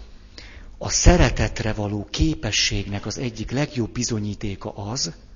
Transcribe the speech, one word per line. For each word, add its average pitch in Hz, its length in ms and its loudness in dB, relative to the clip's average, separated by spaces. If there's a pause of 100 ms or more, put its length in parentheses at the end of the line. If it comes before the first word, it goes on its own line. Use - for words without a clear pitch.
(800)
a - 100 -4
szeretetre 120 840 6
való 104 380 -2
képességnek 101 960 0
az 104 120 -4
egyik 110 320 -6
legjobb 123 400 0
bizonyítéka 104 840 -4
az 123 360 -4 (240)